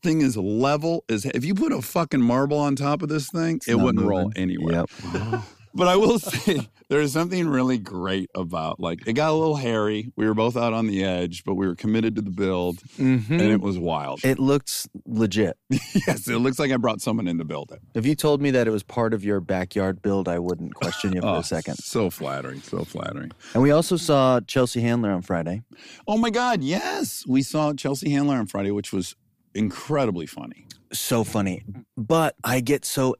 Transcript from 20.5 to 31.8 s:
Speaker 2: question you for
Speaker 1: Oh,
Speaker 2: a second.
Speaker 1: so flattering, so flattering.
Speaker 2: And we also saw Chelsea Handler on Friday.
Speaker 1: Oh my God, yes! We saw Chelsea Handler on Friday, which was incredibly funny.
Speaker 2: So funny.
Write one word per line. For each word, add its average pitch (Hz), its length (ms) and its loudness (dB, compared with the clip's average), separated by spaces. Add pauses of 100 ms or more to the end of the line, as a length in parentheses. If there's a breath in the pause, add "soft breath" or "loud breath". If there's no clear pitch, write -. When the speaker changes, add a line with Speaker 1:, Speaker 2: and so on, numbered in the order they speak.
Speaker 2:
question 90 400 -4
you 90 80 -2
for 110 60 -2
Speaker 1:
Oh, 92 120 0
Speaker 2:
a 85 40 -6
second. - 320 -4
Speaker 1:
so 107 340 -2
flattering, 67 520 -8
so - 220 -8
flattering. - 460 -10 (240 loud breath)
Speaker 2:
And 117 80 4
we 139 80 8
also 165 280 4
saw 131 420 4
Chelsea 123 420 0
Handler 117 300 2
on 92 100 0
Friday. 90 400 -4 (460 loud breath)
Speaker 1:
Oh 214 100 0
my 226 140 2
God, 240 320 2
yes! 320 640 -4
We 131 160 4
saw 151 300 0
Chelsea 139 360 -4
Handler 143 280 2
on 107 100 -2
Friday, 98 240 -2
which 101 200 -4
was 95 240 -4 (380)
incredibly 107 720 -2
funny. - 400 -16 (260)
Speaker 2:
So 117 320 0
funny. 101 400 -2 (320)